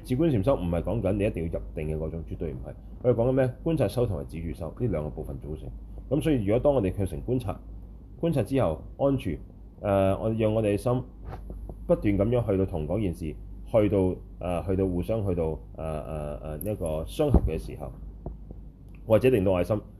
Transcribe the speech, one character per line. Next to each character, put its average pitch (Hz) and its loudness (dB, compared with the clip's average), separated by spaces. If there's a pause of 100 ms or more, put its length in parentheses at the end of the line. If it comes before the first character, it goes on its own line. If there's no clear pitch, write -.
止 127 -2
觀 165 4
禪 113 4
修 110 4
唔 87 -2
係 85 2
講 107 -2
緊 92 2
你 87 0
一 107 2
定 87 -2
要 80 -4
入 - -8
定 78 -4
嘅 78 -2
嗰 78 -4
種， 80 -6
絕 - -8
對 82 -6
唔 65 -8
係。 67 -10 (280)
我 123 6
哋 - 0
講 117 4
緊 - 4
咩？ 131 2 (100)
觀 165 2
察 123 4
修 123 2
同 101 0
埋 71 -6
止 78 -8
住 82 -4
修 82 -8
呢 123 0
兩 80 0
個 76 -4
部 73 -8
分 69 -8
組 69 -8
成。 - -12 (400)
噉 143 2
所 160 2
以 120 2
如 98 4
果 120 6
當 143 4
我 127 2
哋 95 2
構 98 -2
成 78 -4
觀 127 0
察， 113 -4 (600)
觀 170 0
察 135 2
之 135 2
後 82 2 (160)
安 139 4
住， 123 -4
誒， 76 -2 (840)
我， 107 0
讓 107 4
我 110 2
哋 104 4
嘅 104 4
心 123 0 (840)
不 175 4
斷 104 2
噉 101 4
樣 120 2
去 101 4
到 95 4
同 87 -2
嗰 90 0
件 92 0
事， - -10 (460)
去 104 4
到， 101 4 (640)
誒， 82 -6
去 95 2
到 95 4
互 90 0
相 110 0
去 98 0
到， 85 0
誒， 80 0 (200)
誒， 76 -6 (220)
誒， 104 -4
一 107 -4
個 80 -2
相 151 0
合 117 8
嘅 80 -2
時 - -10
候， 73 -10 (1160)
或 110 8
者 117 6
令 107 6
到 98 6
我 90 4
哋 - 2
心， 104 0 (180)